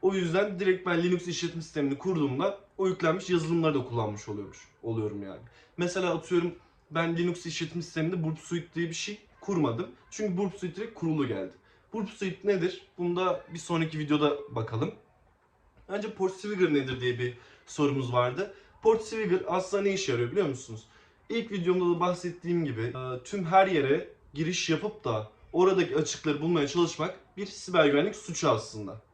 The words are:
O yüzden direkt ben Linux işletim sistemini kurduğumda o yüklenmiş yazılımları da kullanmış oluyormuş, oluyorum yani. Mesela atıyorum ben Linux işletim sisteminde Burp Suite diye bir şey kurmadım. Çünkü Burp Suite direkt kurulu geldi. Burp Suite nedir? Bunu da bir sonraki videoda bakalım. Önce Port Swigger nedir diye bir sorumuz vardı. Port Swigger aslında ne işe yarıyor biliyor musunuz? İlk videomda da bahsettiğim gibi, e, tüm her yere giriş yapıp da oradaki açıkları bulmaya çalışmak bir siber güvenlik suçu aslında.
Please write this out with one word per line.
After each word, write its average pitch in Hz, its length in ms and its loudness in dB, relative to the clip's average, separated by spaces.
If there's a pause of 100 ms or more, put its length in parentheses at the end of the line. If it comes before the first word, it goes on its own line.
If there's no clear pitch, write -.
O 196 120 4
yüzden 190 460 0
direkt 185 280 2
ben 170 160 2
Linux 175 240 2
işletim 165 340 -4
sistemini 139 360 -2
kurduğumda 160 600 0 (180)
o 190 100 2
yüklenmiş 180 420 0
yazılımları 160 440 4
da 127 120 0
kullanmış 110 440 -4
oluyormuş, 101 380 -10 (160)
oluyorum 107 400 -4
yani. 95 180 -14 (360)
Mesela 175 360 0
atıyorum 170 420 0 (360)
ben 165 260 0
Linux 175 280 -2
işletim 165 360 -6
sisteminde 165 420 -2
Burp 156 160 -2
Suite 170 340 -6
diye 170 160 -4
bir 165 40 -8
şey 208 260 -8 (220)
kurmadım. 156 500 -2 (200)
Çünkü 208 260 -2
Burp 190 180 -2
Suite 170 200 -8
direkt 226 240 -10
kurulu 156 280 0
geldi. 95 260 -6 (400)
Burp 208 160 -4
Suite - 380 -4
nedir? 185 400 0 (100)
Bunu 175 180 0
da 180 280 0 (100)
bir 165 60 -10
sonraki 160 400 -2
videoda 147 560 2
bakalım. 113 400 -4 (920)
Önce 208 260 -6
Port 185 200 -2
Swigger 180 400 2
nedir 131 280 0
diye 123 180 0
bir 123 180 -4 (300)
sorumuz 135 460 0
vardı. 127 400 2 (280)
Port 220 200 6
Swigger 196 460 0
aslında 185 360 0
ne 196 100 2
işe - 180 -2
yarıyor 120 200 0
biliyor 185 160 0
musunuz? 117 400 -8 (420)
İlk 226 220 -2
videomda 180 440 2
da 165 40 -4
bahsettiğim 175 680 0
gibi, 113 160 -2
e, 127 420 -6
tüm 196 220 -4
her 190 220 8
yere 147 420 2 (240)
giriş 165 360 -2
yapıp 196 340 -2
da 110 280 -2 (220)
oradaki 180 420 4
açıkları 147 460 -2
bulmaya 156 260 2
çalışmak 165 680 -2
bir 202 80 -6
siber 175 400 2
güvenlik 147 300 4
suçu - 340 -2
aslında. 107 520 -2 (120)